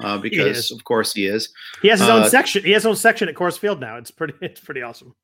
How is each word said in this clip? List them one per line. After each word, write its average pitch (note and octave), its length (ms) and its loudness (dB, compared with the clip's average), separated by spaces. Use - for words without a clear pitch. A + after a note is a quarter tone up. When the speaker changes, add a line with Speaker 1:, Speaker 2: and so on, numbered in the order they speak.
Speaker 1:
uh, G2+ 160 -4
Speaker 2:
He G#2 120 -8
Speaker 1:
because C#3 280 0
Speaker 2:
is. A#2 140 -6
Speaker 1:
of A#2+ 120 -16
course A2+ 300 -2
he G2+ 120 -2
is. G#2 240 -4
Speaker 2:
He G3 60 4
has G#3 140 4
his - 80 6
own A3+ 140 6
Speaker 1:
Uh, G#3+ 60 4
Speaker 2:
section. A#3 340 2
He E3+ 80 2
has G#3+ 120 4
his A3 40 0
own G#3+ 100 2
section A3 320 2
at C#3+ 60 -10
Coors F3 220 -2
Field G#3 220 -4
now. A2+ 160 -12
It's A#2+ 160 -18
pretty, D#3 260 -8
<laughs> - 40 -16
it's F3+ 180 -12
pretty C3+ 220 -12
awesome. A#2+ 420 -16